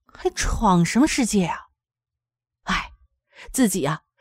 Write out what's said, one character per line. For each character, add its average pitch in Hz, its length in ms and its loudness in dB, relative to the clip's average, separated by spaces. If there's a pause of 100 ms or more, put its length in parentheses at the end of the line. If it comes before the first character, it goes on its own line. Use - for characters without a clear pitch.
(140)
还 - 160 -6
闯 180 560 2
什 - 140 0
么 311 80 4
世 269 180 0
界 196 200 0
啊？ - 120 -6 (1080)
哎， - 260 -4 (600)
自 254 160 2
己 185 160 -2
啊， 147 180 -4 (200)